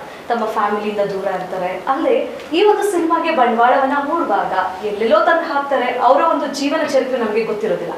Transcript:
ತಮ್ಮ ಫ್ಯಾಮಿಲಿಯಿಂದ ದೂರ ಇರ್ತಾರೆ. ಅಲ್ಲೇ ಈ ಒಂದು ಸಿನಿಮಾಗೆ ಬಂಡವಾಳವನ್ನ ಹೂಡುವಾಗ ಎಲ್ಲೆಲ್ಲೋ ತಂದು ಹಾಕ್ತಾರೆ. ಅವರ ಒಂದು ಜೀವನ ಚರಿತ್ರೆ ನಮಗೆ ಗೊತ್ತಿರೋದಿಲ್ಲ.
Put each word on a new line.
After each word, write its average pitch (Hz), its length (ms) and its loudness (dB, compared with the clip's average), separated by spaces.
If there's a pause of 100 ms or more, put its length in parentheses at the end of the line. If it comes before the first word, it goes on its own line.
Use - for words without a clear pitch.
(280)
ತಮ್ಮ 226 180 -2
ಫ್ಯಾಮಿಲಿಯಿಂದ 208 540 -2
ದೂರ 190 260 -2
ಇರ್ತಾರೆ. 185 640 -4
ಅಲ್ಲೇ - 500 0 (140)
ಈ 359 120 4
ಒಂದು 403 260 2
ಸಿನಿಮಾಗೆ 330 460 0
ಬಂಡವಾಳವನ್ನ 254 580 4
ಹೂಡುವಾಗ 208 920 -2
ಎಲ್ಲೆಲ್ಲೋ 226 340 2
ತಂದು 330 320 2
ಹಾಕ್ತಾರೆ. 254 460 0
ಅವರ 262 240 4
ಒಂದು 311 240 0
ಜೀವನ 294 400 -2
ಚರಿತ್ರೆ 254 320 0
ನಮಗೆ 220 260 0
ಗೊತ್ತಿರೋದಿಲ್ಲ. 180 540 -2